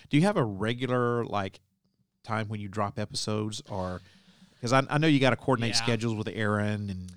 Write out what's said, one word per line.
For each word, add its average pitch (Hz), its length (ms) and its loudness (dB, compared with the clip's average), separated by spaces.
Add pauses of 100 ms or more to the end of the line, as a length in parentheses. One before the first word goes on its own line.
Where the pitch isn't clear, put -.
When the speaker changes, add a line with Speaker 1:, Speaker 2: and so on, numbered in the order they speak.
Speaker 1:
Do - 80 2
you 147 80 8
have 208 120 2
a 151 80 4
regular, 120 800 0
like, 98 340 -4 (640)
time 110 260 -4
when 107 120 -8
you 104 80 -8
drop 101 320 -4
episodes, 107 680 -4
or, 92 320 -6 (600)
'cause 120 120 -2
I, 135 160 6
I 147 100 0
know 156 100 4
you 143 100 6
gotta 127 160 6
coordinate 120 400 0
Speaker 2:
Yeah. 117 80 0
Speaker 1:
schedules 117 320 0
with 107 140 -4
Aaron 104 600 -2
and, 92 260 -8